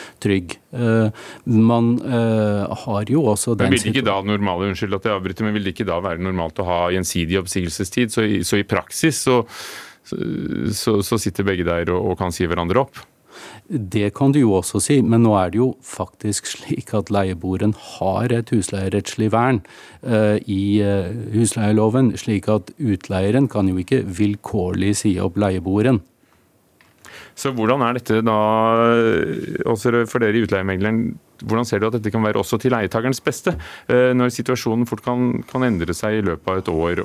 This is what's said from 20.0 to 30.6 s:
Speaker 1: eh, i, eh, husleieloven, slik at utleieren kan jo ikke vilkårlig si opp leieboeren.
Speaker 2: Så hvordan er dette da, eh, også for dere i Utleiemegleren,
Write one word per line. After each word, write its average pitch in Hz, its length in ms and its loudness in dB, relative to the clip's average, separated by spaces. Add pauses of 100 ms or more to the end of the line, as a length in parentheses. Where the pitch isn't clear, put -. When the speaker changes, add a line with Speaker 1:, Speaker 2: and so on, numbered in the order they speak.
Speaker 1:
eh, 107 460 2
i, 101 340 2
eh, 101 300 0 (240)
husleieloven, 110 840 4
slik 101 320 -2
at 107 300 0
utleieren 104 720 0
kan 98 160 0
jo 92 100 0
ikke 107 300 0
vilkårlig 98 880 -2
si 104 240 0
opp 95 180 -2
leieboeren. 101 640 2 (1400)
Speaker 2:
Så - 180 -4
hvordan 123 320 2
er 123 140 0
dette 113 260 2
da, 110 140 4 (480)
eh, 113 800 0
også 117 400 2
for 120 140 0
dere 110 160 2
i 110 80 2
Utleiemegleren, 98 720 -2 (260)